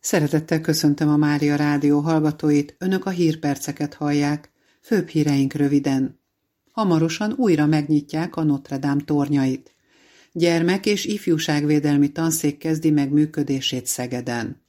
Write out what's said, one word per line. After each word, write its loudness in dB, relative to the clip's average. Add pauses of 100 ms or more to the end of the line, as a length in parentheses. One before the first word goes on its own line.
Szeretettel 0
köszöntöm 0
a 4
Mária 2
Rádió 2
hallgatóit, 0
önök -2
a -4
hírperceket -2
hallják. -2 (300)
Főbb 0
híreink 0
röviden. 0 (520)
Hamarosan 0
újra 2
megnyitják 0
a -2
Notre -2
Dame -2
tornyait. -2 (560)
Gyermek- 2
és 0
ifjúságvédelmi 0
tanszék -2
kezdi 0
meg 2
működését -2
Szegeden. -6